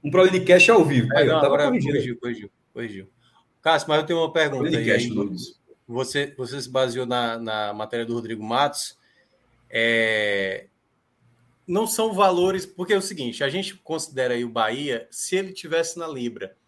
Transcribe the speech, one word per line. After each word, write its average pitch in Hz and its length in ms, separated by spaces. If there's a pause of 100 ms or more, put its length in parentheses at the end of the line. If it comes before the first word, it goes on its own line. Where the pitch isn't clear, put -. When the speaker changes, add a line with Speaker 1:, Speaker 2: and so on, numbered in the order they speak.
Speaker 1:
um 147 80
problema 185 300
de - 60
cache 180 260
ao 208 120
vivo. 127 300
Speaker 2:
É, - 60
Speaker 1:
Aí, - 100
ó, 160 40
Speaker 2:
não, 156 80
Speaker 1:
tava 139 140
Speaker 2:
agora 147 100
Speaker 1:
corrigido. 139 260
Speaker 2:
corrigiu, 127 280
corrigiu, 113 320 (220)
corrigiu. 104 360 (520)
Cássio, 156 280
mas 151 100
eu 156 60
tenho 165 140
uma 160 120
pergunta 143 320
Speaker 1:
Problema 156 180
de 113 80
Speaker 2:
aí, 101 80
Speaker 1:
cache, 120 120
Speaker 2:
aí. 107 60
Speaker 1:
Nunes. 101 440 (260)
Speaker 2:
Você, 135 520
você 131 240
se 123 80
baseou 127 360
na, 120 320
na 107 360
matéria 107 320
do 117 80
Rodrigo 110 280
Matos. 127 560 (720)
É... 107 1000 (1000)
Não 196 180
são 220 280
valores, 185 520
porque 180 280
é 202 40
o 185 40
seguinte: 143 420
a 139 60
gente 190 260
considera 131 580
aí 120 120
o 120 40
Bahia 117 600
se - 240
ele 190 160
tivesse 165 480
na 165 80
Libra 120 480 (120)